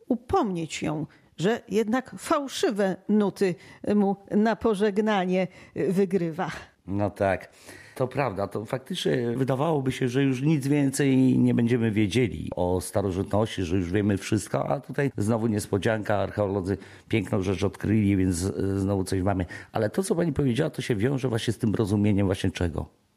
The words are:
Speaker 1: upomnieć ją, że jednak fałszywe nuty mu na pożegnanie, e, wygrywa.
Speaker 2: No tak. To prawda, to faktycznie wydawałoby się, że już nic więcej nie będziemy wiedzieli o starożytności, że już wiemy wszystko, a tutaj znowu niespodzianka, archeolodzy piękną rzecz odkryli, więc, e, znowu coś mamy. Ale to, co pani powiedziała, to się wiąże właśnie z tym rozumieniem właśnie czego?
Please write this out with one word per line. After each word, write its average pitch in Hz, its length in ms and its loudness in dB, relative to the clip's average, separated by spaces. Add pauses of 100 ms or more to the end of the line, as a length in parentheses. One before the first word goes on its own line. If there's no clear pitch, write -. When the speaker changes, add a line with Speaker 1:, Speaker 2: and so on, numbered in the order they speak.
Speaker 1:
upomnieć 214 720 -2
ją, 151 240 -4 (300)
że 208 320 0
jednak 220 500 -2
fałszywe 254 800 0 (120)
nuty 202 460 2 (400)
mu 196 220 2 (140)
na 214 260 2
pożegnanie, 196 920 0 (280)
e, 170 180 0
wygrywa. 170 580 0 (360)
Speaker 2:
No 98 240 -2
tak. 95 380 0 (460)
To 127 140 -2
prawda, 101 400 -4
to 104 160 -6
faktycznie 131 720 -2
wydawałoby 135 560 0
się, 131 160 -2
że 127 140 0
już 131 200 0
nic 147 240 2
więcej 135 720 4
nie 123 160 4
będziemy 117 360 2
wiedzieli 104 640 0
o 90 240 0
starożytności, 98 800 0
że 87 140 0
już 87 160 -2
wiemy 101 260 2
wszystko, 135 500 -2
a 143 120 -2
tutaj 139 360 -4
znowu 110 300 0
niespodzianka, 104 680 0
archeolodzy 98 640 -2 (300)
piękną 104 340 0
rzecz 95 220 0
odkryli, 101 520 2
więc, 95 280 2
e, 98 340 -2
znowu 98 260 0
coś 95 180 -2
mamy. 92 240 0 (260)
Ale 107 180 0
to, - 120 -2
co 190 120 -4
pani 170 180 0
powiedziała, 123 380 0
to - 120 -8
się 120 140 -2
wiąże 127 320 0
właśnie 113 240 -2
z - 60 -12
tym 104 160 0
rozumieniem 101 520 2
właśnie 92 240 0
czego? 82 500 -4 (160)